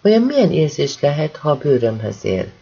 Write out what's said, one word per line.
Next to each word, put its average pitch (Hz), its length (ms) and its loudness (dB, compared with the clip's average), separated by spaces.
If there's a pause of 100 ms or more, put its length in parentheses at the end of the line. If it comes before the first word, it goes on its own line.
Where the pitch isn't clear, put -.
vajon 220 220 4
milyen 262 300 2
érzés 147 480 -2
lehet, 151 360 -2
ha 151 140 -4
a 143 60 2
bőrömhöz 113 680 -2
ér 95 260 -4 (120)